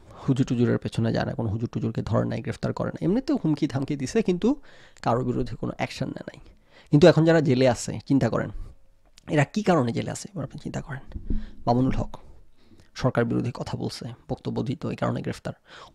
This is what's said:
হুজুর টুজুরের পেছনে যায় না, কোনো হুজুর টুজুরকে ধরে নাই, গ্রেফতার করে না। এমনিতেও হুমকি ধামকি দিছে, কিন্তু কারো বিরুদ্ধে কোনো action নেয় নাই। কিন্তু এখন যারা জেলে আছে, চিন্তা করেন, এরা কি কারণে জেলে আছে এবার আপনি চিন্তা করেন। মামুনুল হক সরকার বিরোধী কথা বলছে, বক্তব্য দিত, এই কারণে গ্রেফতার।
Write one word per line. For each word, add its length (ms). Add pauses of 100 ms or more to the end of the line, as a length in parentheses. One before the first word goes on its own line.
(300)
হুজুর 160
টুজুরের 320
পেছনে 360
যায় 120
না, 80
কোনো 160
হুজুর 200
টুজুরকে 320
ধরে 240
নাই, 160
গ্রেফতার 320
করে 160
না। 120
এমনিতেও 440
হুমকি 220
ধামকি 280
দিছে, 260
কিন্তু 340 (460)
কারো 220
বিরুদ্ধে 320
কোনো 220
action 280
নেয় 180 (100)
নাই। 200 (380)
কিন্তু 160
এখন 180
যারা 160
জেলে 280
আছে, 380
চিন্তা 220
করেন, 200 (800)
এরা 140
কি 200
কারণে 280
জেলে 200
আছে 220
এবার 120
আপনি 180
চিন্তা 180
করেন। 540 (300)
মামুনুল 300
হক 220 (800)
সরকার 300
বিরোধী 280
কথা 240
বলছে, 280 (240)
বক্তব্য 340
দিত, 220
এই 100
কারণে 260
গ্রেফতার। 320 (420)